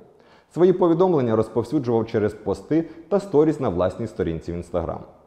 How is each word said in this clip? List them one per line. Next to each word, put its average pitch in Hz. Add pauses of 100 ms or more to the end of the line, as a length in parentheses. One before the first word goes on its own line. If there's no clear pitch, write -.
(540)
Свої 175
повідомлення 165
розповсюджував 117
через 107
пости 151 (240)
та 196
сторіс 156
на 123
власній 92
сторінці 85
в 85
Instagram. 85 (260)